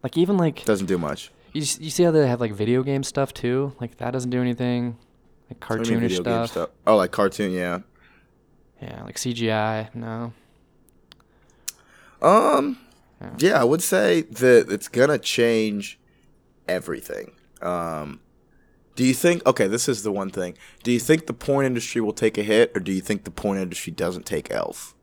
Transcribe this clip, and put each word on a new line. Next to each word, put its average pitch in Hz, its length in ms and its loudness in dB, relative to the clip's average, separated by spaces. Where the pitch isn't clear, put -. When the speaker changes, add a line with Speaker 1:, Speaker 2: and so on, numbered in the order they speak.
Speaker 1:
like, 135 140 -4
even, 185 200 4
like, 160 280 0
Speaker 2:
Doesn't 98 220 2
do 92 100 2
much. 76 340 -6
Speaker 1:
you 156 80 -4
s-, - 180 -4
you 156 100 -10
see 175 140 2
how 170 80 4
they 151 160 6
have, 120 140 0
like, 113 120 -2
video 117 300 2
game 135 200 -2
stuff, 135 300 -4
too? 131 460 -2
Like, 120 180 -10
that 120 140 -6
doesn't 123 200 -4
do 123 100 0
anything. 123 560 -2
Like, - 200 -16
Speaker 2:
What 113 140 -2
do 117 100 0
you 113 60 2
mean 92 100 0
Speaker 1:
cartoonish 92 80 0
Speaker 2:
video 90 60 -4
game 117 240 0
Speaker 1:
stuff. - 40 -8
Speaker 2:
stuff? 85 180 -4
Oh, 110 120 6
like, 92 140 2
cartoon, 98 420 0
yeah. 90 260 -2
Speaker 1:
Yeah, - 220 -14
like, - 140 -14
C 123 160 -4
G 117 180 -2
I, 110 420 -2
no. 113 400 -10
Speaker 2:
Um, 269 560 4
Speaker 1:
Yeah. - 160 -14
Speaker 2:
yeah, 156 240 4
I - 20 4
would 151 180 4
say 180 420 2
that 123 460 6
it's 101 200 -4
gonna 139 280 4
change 110 800 0
everything. - 640 -6
Um, 82 580 -6
do 123 100 0
you 131 80 2
think, 175 320 0
okay, 117 220 2
this 110 200 -2
is 110 160 -2
the 107 80 -2
one 98 180 -4
thing. 90 260 -6
Do 120 80 0
you 120 80 2
think 160 280 2
the - 60 -6
porn 139 320 0
industry 120 360 -2
will 104 120 0
take 110 240 0
a 104 60 -2
hit, 110 320 4
or 98 60 0
do 92 100 -4
you 95 100 0
think 101 220 -4
the 90 80 -12
porn 98 260 -2
industry 90 360 -6
doesn't 90 320 -4
take - 260 -4
L's? 50 520 -6